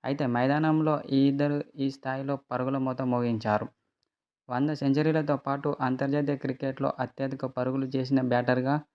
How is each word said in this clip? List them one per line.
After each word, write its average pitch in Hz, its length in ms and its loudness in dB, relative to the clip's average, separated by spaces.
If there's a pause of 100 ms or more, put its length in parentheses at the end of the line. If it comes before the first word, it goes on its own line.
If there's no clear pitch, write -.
అయితే 139 220 -2
మైదానంలో 151 720 2 (100)
ఈ 135 180 4
ఇద్దరు 143 360 0 (120)
ఈ 135 140 -2
స్థాయిలో 135 460 -6
పరుగుల 127 420 -4
మోత 131 240 -4
మోగించారు. 120 680 0 (800)
వంద 135 200 0
సెంచరీలతో 151 680 2
పాటు 143 440 -2
అంతర్జాతీయ 139 560 0
క్రికెట్లో 135 640 -4
అత్యధిక 135 460 -4
పరుగులు 131 400 -2
చేసిన 131 340 0
బ్యాటర్గా 127 600 2 (140)